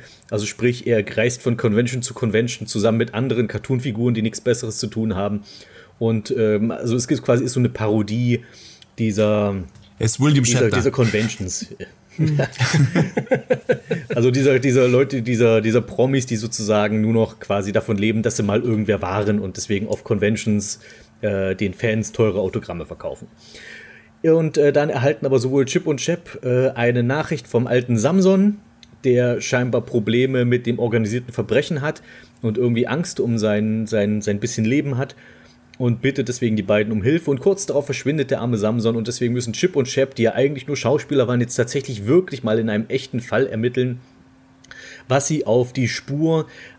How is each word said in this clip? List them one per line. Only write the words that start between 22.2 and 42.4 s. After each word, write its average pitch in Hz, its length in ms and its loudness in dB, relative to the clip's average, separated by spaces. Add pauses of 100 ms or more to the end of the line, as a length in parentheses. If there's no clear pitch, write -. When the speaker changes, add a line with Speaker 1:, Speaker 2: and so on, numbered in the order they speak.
Speaker 1:
Autogramme 92 460 -4
verkaufen. - 420 -12 (960)
Und, 160 340 4
äh, 143 160 4
dann 147 160 2
erhalten 131 360 0
aber 131 140 4
sowohl 131 260 2
Chip 175 220 -2
und 147 120 0
Chap, - 440 -6
äh, 127 260 2
eine 120 340 0
Nachricht 147 440 -2
vom 120 200 0
alten 123 300 0
Samson, 190 600 4 (460)
der 123 380 2
scheinbar 123 400 0
Probleme 123 640 0
mit 123 220 2
dem 117 140 -2
organisierten 117 540 -2
Verbrechen 131 480 -2
hat 151 200 -6 (400)
und 113 160 -2
irgendwie 120 300 2
Angst 165 320 -4
um 117 180 0
sein, 107 500 0
sein, 107 340 0
sein 101 180 -2
bisschen 117 260 -2
Leben 139 320 0
hat - 180 -6 (600)
und 120 240 0
bittet 131 260 0
deswegen 120 280 -2
die 104 80 -2
beiden 107 280 2
um 104 120 -2
Hilfe. 156 260 0
Und 135 100 0
kurz 190 280 0
darauf 143 180 0
verschwindet 139 460 -2
der 131 100 -2
arme 120 160 0
Samson 113 380 0
und 113 120 -4
deswegen 117 260 -2
müssen 117 200 -4
Chip 180 220 -2
und 131 100 2
Chap, 135 300 -2
die 113 80 2
ja 110 100 2
eigentlich 139 320 0
nur 143 100 -4
Schauspieler 131 520 0
waren, 123 120 2
jetzt 120 160 -2
tatsächlich 117 520 -4
wirklich 180 360 2